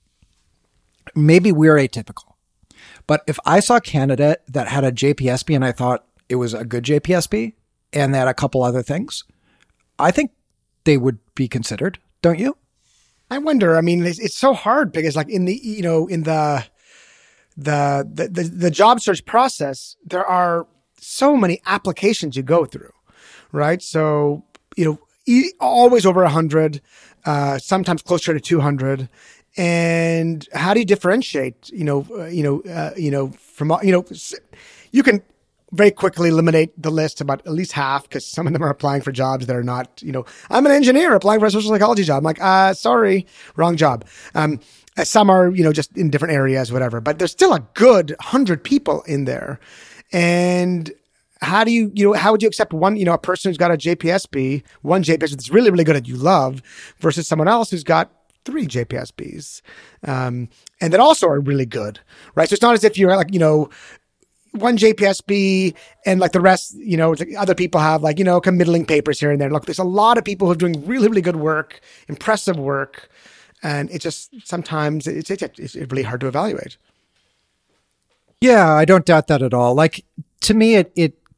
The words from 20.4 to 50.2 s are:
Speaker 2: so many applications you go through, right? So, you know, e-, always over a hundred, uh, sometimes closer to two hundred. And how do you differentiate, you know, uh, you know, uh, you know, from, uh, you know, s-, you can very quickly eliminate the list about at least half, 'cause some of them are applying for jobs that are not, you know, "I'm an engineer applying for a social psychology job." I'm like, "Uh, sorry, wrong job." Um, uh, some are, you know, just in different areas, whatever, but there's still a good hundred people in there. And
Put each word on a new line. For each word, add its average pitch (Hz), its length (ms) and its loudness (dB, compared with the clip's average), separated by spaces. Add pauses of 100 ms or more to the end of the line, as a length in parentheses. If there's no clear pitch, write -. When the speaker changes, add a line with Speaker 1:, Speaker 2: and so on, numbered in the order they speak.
Speaker 2:
so 285 400 0
many 185 300 0
applications 180 680 -4
you 135 60 -6
go 151 240 0
through, - 260 -18 (600)
right? 151 300 -2
So, 147 600 -2 (320)
you 175 100 0
know, 151 140 -2 (280)
e-, 262 320 2
always 247 440 4
over 185 200 4
a 165 60 4
hundred, 156 520 -2 (440)
uh, 143 340 -2
sometimes 180 420 -2
closer 175 320 -2
to 147 60 -2
two 165 200 -2
hundred. 135 480 -4 (480)
And 165 1000 -2
how 180 200 -2
do 220 60 2
you 226 60 -2
differentiate, 180 840 -2
you 185 140 -10
know, 143 280 -2
uh, 196 140 -12
you 170 160 -6
know, 143 200 -2
uh, 165 360 -10
you 151 140 -4
know, 139 200 -4
from, - 400 -8
uh, 175 120 0
you 190 80 2
know, 180 180 2
s-, - 240 -16 (580)
you 262 120 4
can 208 180 2 (520)
very 202 180 4
quickly 175 380 -2
eliminate 160 520 2
the 156 100 -6
list 156 300 -4
about 139 240 -6
at 160 80 -8
least 170 200 -6
half, 139 360 -4
'cause - 160 -10
some 165 220 -6
of 147 60 -2
them 160 100 -2
are 147 60 0
applying 139 320 -2
for 135 100 -8
jobs 131 340 -4
that 123 100 -4
are 120 80 -4
not, 123 380 -8
you 127 100 -12
know, 131 140 -8 (240)
"I'm 262 160 2
an 285 60 6
engineer 285 420 4
applying 208 260 6
for 214 60 2
a 208 60 4
social 214 180 0
psychology 214 340 2
job." 143 160 0
I'm 147 40 -2
like, 156 180 -2
"Uh, 190 320 4
sorry, 220 540 0 (300)
wrong 170 180 2
job." 139 300 0 (280)
Um, 151 260 -2 (380)
uh, 170 60 -2
some 208 260 4
are, 185 200 6
you 180 140 0
know, 156 100 4
just 147 220 -6
in 165 140 0
different 147 240 -2
areas, 131 380 -2
whatever, 120 280 -4
but 151 200 -4
there's 180 140 -2
still 370 200 4
a 143 100 -2 (120)
good 190 460 6
hundred 214 420 0
people 220 400 -2
in 143 220 -4
there. 127 340 -8 (520)
And 175 840 0 (480)